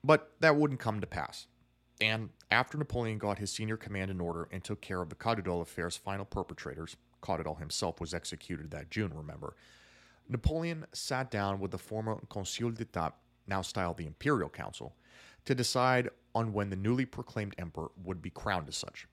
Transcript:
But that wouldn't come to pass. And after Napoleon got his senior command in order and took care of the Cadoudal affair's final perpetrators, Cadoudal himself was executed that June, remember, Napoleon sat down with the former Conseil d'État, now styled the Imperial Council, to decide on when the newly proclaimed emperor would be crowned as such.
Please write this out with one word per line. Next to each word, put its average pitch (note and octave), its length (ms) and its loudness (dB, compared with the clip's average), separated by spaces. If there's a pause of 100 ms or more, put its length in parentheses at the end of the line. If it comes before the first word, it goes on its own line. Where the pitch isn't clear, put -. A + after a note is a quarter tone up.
But D3+ 340 8
that D#3+ 160 8
wouldn't D3 240 6
come G#2+ 220 0
to - 80 -4
pass. - 400 -6 (520)
And A2 300 2 (220)
after B2 260 4
Napoleon A#2 400 0
got G2+ 200 2
his G2+ 120 -4
senior A2 260 -2
command G2 360 -4
in F#2 80 -2
order E2+ 320 -2
and F#2 100 -6
took - 180 -6
care F2+ 220 -2
of D#2+ 60 -2
the E2 80 -10
Cadoudal F#2 440 0
affair's E2+ 360 -4
final G2 280 -4
perpetrators, - 720 -6 (240)
Cadoudal D#2+ 360 -2
himself D#2+ 440 -4
was E2+ 140 -4
executed D#2+ 560 -6
that D2 180 -10
June, G#2 240 -2
remember, D2+ 440 -10 (720)
Napoleon D#3+ 640 0
sat C3 360 -2
down G2 300 2
with F#2+ 140 -4
the F2+ 60 -6
former A2 500 -4
Conseil A2+ 420 -2
d'État, G#2+ 420 -2 (360)
now G2 140 0
styled F2 340 -2
the E2 100 -6
Imperial F#2+ 420 2
Council, A#1+ 460 -10 (500)
to C3 120 2
decide B2 520 4 (280)
on A2+ 160 2
when G2+ 180 2
the F#2+ 60 -2
newly A#2+ 280 2
proclaimed - 540 -6
emperor D#2+ 320 -6 (140)
would F2 180 -6
be F2+ 80 -8
crowned F2+ 380 -2
as - 80 -8
such. - 360 -10